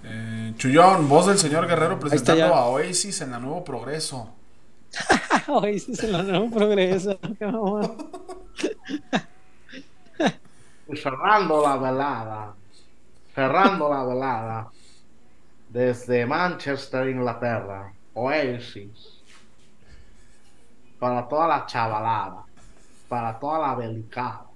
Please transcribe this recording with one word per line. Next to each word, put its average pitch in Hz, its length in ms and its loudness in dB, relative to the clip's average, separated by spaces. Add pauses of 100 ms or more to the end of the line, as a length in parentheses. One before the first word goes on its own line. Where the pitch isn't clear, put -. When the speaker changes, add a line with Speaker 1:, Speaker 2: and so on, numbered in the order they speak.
Speaker 1:
Eh, 113 540 -6
Chullón, 160 520 8
voz 170 180 10
del 202 100 6
señor 160 300 4
Guerrero 165 240 4
Speaker 2:
Ahí 135 60 0
está 147 120 -2
Speaker 1:
presentando 147 380 6
Speaker 2:
ya. 160 100 8
Speaker 1:
a 123 80 6
Oasis 175 560 0
en 131 100 -6
la 120 80 -8
Nuevo 151 240 -6
Progreso. 131 720 -6 (600)
Speaker 2:
<laughs> - 540 2
Oasis 208 560 0
en 220 100 0
la 170 100 2
Nuevo 196 260 2
Progreso, 202 760 4
<laughs> 220 120 -6
qué 214 60 -4
mamón. 208 520 -2 (3000)
Speaker 3:
Y 143 60 -8
cerrando 160 680 4
la 139 160 6
velada, 123 760 -2 (840)
cerrando 156 540 4
la 135 160 0
velada, 117 680 -2 (1000)
desde 120 560 2
Manchester, 139 840 0
Inglaterra, 110 840 -2 (220)
Oasis, 123 1080 -4 (1800)
para 123 280 0
toda 156 220 2
la 143 160 2
chavalada, 110 800 -2 (680)
para 117 280 -2
toda 151 220 -2
la 135 160 0
belicada 113 680 -6 (100)